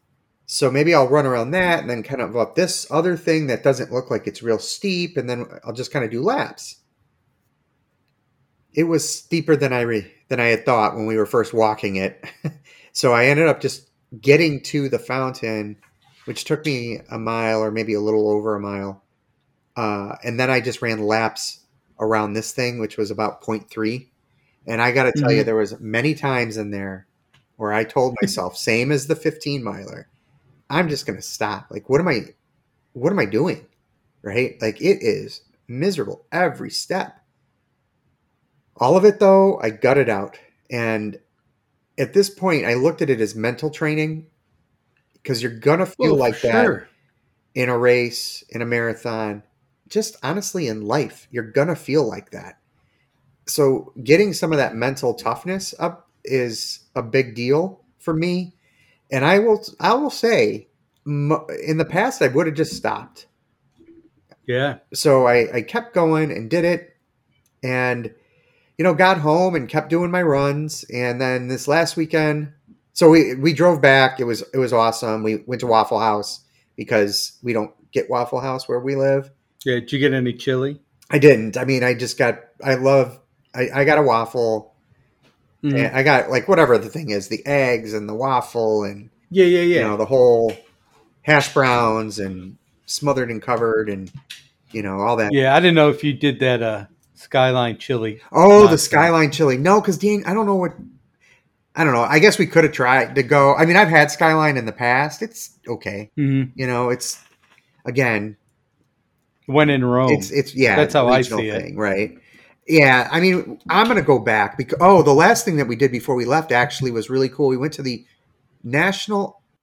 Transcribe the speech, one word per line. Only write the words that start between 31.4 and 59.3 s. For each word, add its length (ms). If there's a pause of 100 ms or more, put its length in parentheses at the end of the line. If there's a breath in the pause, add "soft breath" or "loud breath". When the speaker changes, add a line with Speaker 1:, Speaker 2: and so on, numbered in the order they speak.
Speaker 1:
Like, 180
what 120
am 80
I, 140 (720)
what 200
am 80
I 60
doing?" 400 (540)
Right? 400
Like, 220
it 180
is 420 (260)
miserable 640
every 400
step. 480 (1600)
All 200
of 80
it, 160
though, 420
I 80
gutted 380
out. 300 (320)
And 500 (800)
at 160
this 160
point, 340
I 100
looked 280
at 80
it 100
as 140
mental 340
training, 580 (960)
'cause 200
you're 160
gonna 260
feel 280
Speaker 2:
Oh, 40
for 40
Speaker 1:
like 200
that 240
Speaker 2:
sure. 240 (680)
Speaker 1:
in 140
a 80
race, 720
in 140
a 20
marathon, 800 (440)
just 360
honestly 440
in 200
life, 440
you're 200
gonna 260
feel 320
like 220
that. 280 (880)
So 460 (100)
getting 300
some 180
of 60
that 200
mental 360
toughness 640
up 300 (160)
is 560 (140)
a 80
big 320
deal 500 (140)
for 160
me. 400 (560)
And 120
I 180